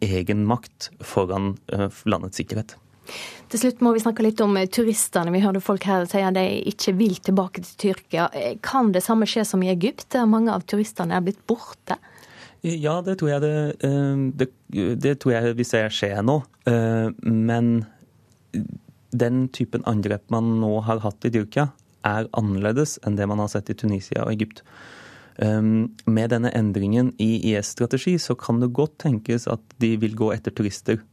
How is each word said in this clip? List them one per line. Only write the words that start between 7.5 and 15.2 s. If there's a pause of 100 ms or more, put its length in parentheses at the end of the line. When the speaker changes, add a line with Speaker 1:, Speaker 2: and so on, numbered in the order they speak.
Speaker 2:
til (200)
Tyrkia.
Eh,
kan
det
samme
skje
som
i
Egypt,
der
mange
av
turistene
er
blitt
borte? (640)
Speaker 1:
Ja,
det
tror
jeg
det,
eh,
det, (520)
det
tror